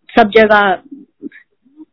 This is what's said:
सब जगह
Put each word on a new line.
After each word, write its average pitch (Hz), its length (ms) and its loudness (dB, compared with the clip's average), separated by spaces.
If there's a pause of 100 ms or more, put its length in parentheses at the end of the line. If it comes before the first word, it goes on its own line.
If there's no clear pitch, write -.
(200)
सब 214 180 0
जगह 208 400 0 (1160)